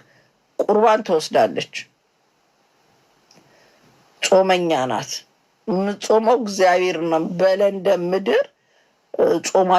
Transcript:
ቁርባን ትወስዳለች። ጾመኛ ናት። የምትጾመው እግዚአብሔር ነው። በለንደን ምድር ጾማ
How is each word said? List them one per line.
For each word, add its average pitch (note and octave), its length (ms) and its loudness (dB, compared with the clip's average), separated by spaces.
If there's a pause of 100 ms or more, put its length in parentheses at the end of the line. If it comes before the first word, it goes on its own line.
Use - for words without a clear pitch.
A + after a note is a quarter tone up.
(600)
ቁርባን G#3+ 440 2
ትወስዳለች። D3 680 -2 (2500)
ጾመኛ F#3 500 2 (140)
ናት። A#2 260 -6 (560)
የምትጾመው G#3+ 680 0
እግዚአብሔር F#3 680 0
ነው። E3 200 -2 (120)
በለንደን F#3+ 680 0
ምድር G3+ 400 -2 (1000)
ጾማ F#3 340 2